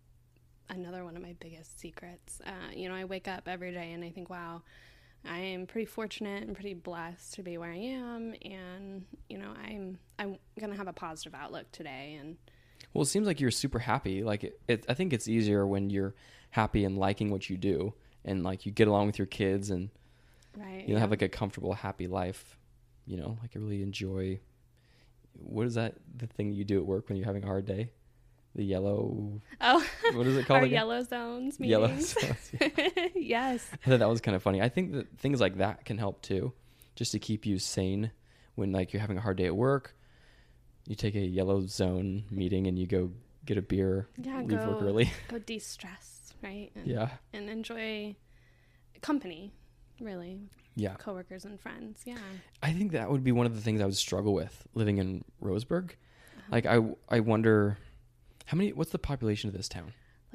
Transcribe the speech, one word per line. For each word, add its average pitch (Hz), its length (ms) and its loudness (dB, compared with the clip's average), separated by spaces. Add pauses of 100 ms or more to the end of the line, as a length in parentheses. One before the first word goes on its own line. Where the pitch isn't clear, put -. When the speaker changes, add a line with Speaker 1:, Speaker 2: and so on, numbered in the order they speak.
(680)
Speaker 1:
another 180 360 -10
one 165 120 -14
of 180 60 -12
my 175 180 -16
biggest 160 400 -18
secrets. 175 640 -16
Uh, 185 280 -10
you 185 140 -8
know, 185 60 -8
I 185 100 -8
wake 185 240 -8
up 180 200 -8
every 180 240 -8
day 170 200 -8
and 170 120 -10
I 170 60 -10
think, 175 200 -12
"Wow, 170 320 -12 (640)
I 170 140 -6
am 185 280 -6
pretty 220 200 -4
fortunate 214 600 -6
and 208 80 -8
pretty 196 200 -10
blessed 170 600 -12
to 202 80 -12
be 175 160 -8
where 170 120 -8
I 170 80 -8
am, 240 560 -8 (100)
and, 190 600 -12 (240)
you 208 100 -12
know, 202 160 -12 (100)
I'm, 196 340 -10 (200)
I'm 196 180 -6 (240)
gonna 208 160 -6
have 196 120 -6
a 175 40 -6
positive 160 420 -10
outlook 139 380 -12
today." 147 480 -12
And 156 160 -12 (560)
Speaker 2:
Well, 147 100 2
it 143 40 2
seems 208 200 2
like 151 140 2
you're 127 100 6
super 123 280 0
happy. 104 440 0
Like, 104 220 0
it, - 240 -10
it, 113 200 2
I 127 60 2
think 180 180 0
it's 110 160 0
easier 104 380 6
when 98 240 2
you're 98 240 0 (360)
happy 107 340 4
and 98 140 2
liking 101 320 2
what 98 180 -2
you 92 80 -4
do, 92 380 2 (300)
and, 95 200 0
like, 95 220 -2
you 101 60 -4
get 107 160 8
along 101 180 6
with 104 120 0
your 98 80 0
kids, 98 440 0
and 95 200 -2 (680)
Speaker 1:
Right, 190 300 -12
Speaker 2:
you - 80 2
know, 110 60 6
have, 110 80 4
Speaker 1:
yeah. 104 60 0
Speaker 2:
like, 107 80 2
a 95 60 4
comfortable, 92 460 -4
happy 98 320 -6
life. 92 520 -4 (480)
You 95 120 -8
know, 107 240 -6
like, 117 140 -10
I - 20 -8
really 104 240 -2
enjoy, 95 580 -4 (960)
what 110 320 -2
is 117 80 -2
that, 113 200 0 (220)
the 120 100 -8
thing 104 260 -2
you 98 120 -2
do 101 140 4
at 80 80 2
work 98 220 0
when 98 80 -2
you're 95 100 -2
having 101 160 -2
a 98 40 -4
hard 98 200 0
day? 107 240 -2 (640)
The - 80 -2
yellow 104 800 0 (180)
Speaker 1:
Oh, 277 240 8 (280)
Speaker 2:
what - 160 4
is 269 80 6
it 262 100 2
called 269 120 8
Speaker 1:
<laughs> - 20 8
our - 60 8
Speaker 2:
again? 127 100 4
Speaker 1:
yellow 226 260 2
zones 240 560 -6
Speaker 2:
Yellow 110 300 6
Speaker 1:
meetings. 285 320 -2
Speaker 2:
zones, - 400 -2
yeah. 311 280 2 (240)
Speaker 1:
<laughs> - 40 -4
Yes. 247 520 0 (160)
Speaker 2:
I 131 60 4
thought 127 80 10
that 107 100 6
was 117 120 4
kinda 98 180 2
funny. 95 240 2
I 120 60 6
think 180 240 0
that - 260 -6
things 135 220 2
like 95 180 4
that 98 260 0
can 107 140 -4
help 101 240 -4
too, 101 300 -2 (420)
just - 180 -2
to 107 60 0
keep 107 260 -4
you 98 140 2
sane 98 540 0 (420)
when, 98 160 0
like, 92 220 0
you're 101 80 0
having 101 180 -2
a - 20 -2
hard 98 180 0
day 90 80 2
at 87 100 0
work. 135 400 2 (880)
You 104 80 -6
take 104 220 0
a 101 40 2
yellow 95 460 2
zone 95 640 0
meeting 95 380 2
and 90 100 0
you 92 80 0
go 90 240 2 (340)
get 101 140 0
a 90 40 2
beer, 95 440 2 (160)
Speaker 1:
Yeah, - 200 -6
Speaker 2:
leave - 80 -2 (140)
work 104 140 0
Speaker 1:
go, 101 80 0
Speaker 2:
early. 107 240 4 (100)
<laughs> - 80 -14
Speaker 1:
go 233 120 -6
de-stress, - 920 -12 (100)
right? 202 340 -12
And, 214 100 -6
Speaker 2:
Yeah. 120 240 0 (220)
Speaker 1:
and 208 180 -8
enjoy 220 640 -6 (840)
company, 196 520 -4 (480)
really. 190 380 -10 (380)
Speaker 2:
Yeah. 98 180 -2
Speaker 1:
Coworkers 185 500 -12
and 202 140 -14
friends, - 460 -14
yeah. 240 140 -12 (440)
Speaker 2:
I 151 100 2
think 185 200 0
that 113 180 0
would 135 140 2
be 127 80 6
one 120 140 6
of 117 100 0
the 107 60 -6
things 107 180 2
I 101 60 4
would 101 100 2
struggle 101 380 2
with 90 300 -4 (100)
living 104 240 4
in 95 260 0 (180)
Roseburg. 117 500 -2 (440)
Speaker 1:
Uh-huh. - 140 -18
Speaker 2:
Like, 117 160 2
I, 113 140 8 (280)
I 120 120 4
wonder, 107 580 6 (680)
how 151 120 0
many, 202 160 4
what's 151 160 -2
the - 80 -2
population 110 500 0
of 98 80 -6
this 95 140 -6
town? 87 240 -10 (400)